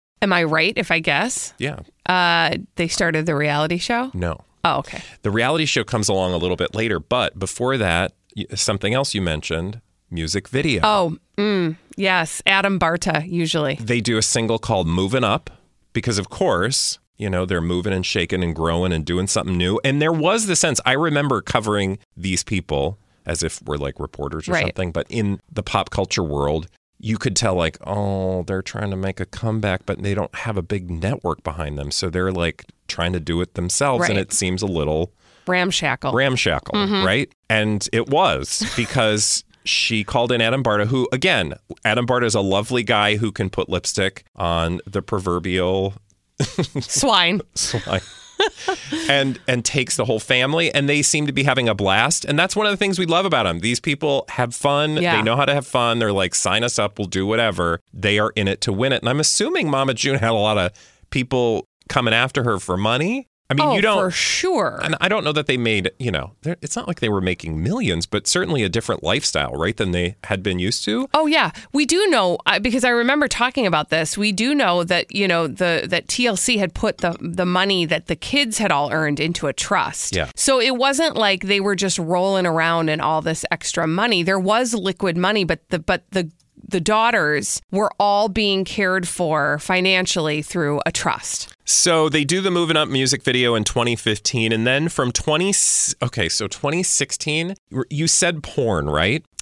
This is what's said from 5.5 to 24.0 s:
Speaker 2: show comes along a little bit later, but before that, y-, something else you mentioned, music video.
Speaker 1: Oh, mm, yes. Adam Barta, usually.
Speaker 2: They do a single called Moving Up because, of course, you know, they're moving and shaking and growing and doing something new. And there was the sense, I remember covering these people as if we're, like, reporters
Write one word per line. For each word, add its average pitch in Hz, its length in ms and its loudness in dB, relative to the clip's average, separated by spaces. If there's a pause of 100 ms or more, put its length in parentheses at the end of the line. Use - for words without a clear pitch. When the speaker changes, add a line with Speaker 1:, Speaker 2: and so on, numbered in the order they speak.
Speaker 2:
show 131 200 0
comes 107 240 0
along 92 260 2
a - 20 0
little 87 200 0
bit 90 180 -4
later, 110 260 -2
but 110 380 -2
before 123 400 -2
that, 90 340 0 (240)
y-, 104 80 -6 (100)
something 101 380 -2
else 135 220 0
you 98 80 -2
mentioned, 85 580 -4 (300)
music 85 380 -4
video. 131 360 0
Speaker 1:
Oh, 196 320 0 (220)
mm, 185 380 0 (200)
yes. 185 480 0
Adam 196 340 2
Barta, 170 480 0
usually. 160 540 -2
Speaker 2:
They 117 220 0
do 110 160 0
a 107 40 2
single 113 360 0
called 92 280 0
Moving 98 380 2
Up 110 240 0 (460)
because, 113 240 -2
of 92 100 -4
course, 117 680 0 (180)
you 104 140 -4
know, 92 160 0
they're 90 160 0
moving 90 320 0
and 92 100 -2
shaking 90 380 -2
and 85 120 0
growing 82 380 0
and 80 140 0
doing 90 200 0
something 92 300 -2
new. 90 260 0
And 139 200 0
there 160 100 2
was 185 340 2
the 175 100 0
sense, 151 280 0
I 127 80 4
remember 143 480 2
covering 104 580 0 (160)
these 92 300 -2
people 82 540 -2 (260)
as 82 180 -4
if - 200 -4
we're, 73 160 -4
like, 69 200 -6
reporters 73 480 -8